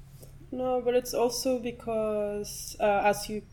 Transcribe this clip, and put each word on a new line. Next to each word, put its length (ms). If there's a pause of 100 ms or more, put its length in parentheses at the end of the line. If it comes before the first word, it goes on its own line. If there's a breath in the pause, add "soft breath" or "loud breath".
(500 loud breath)
No, 320
but 120
it's 180
also 460
because, 1200
uh, 240
as 240
you 140 (100)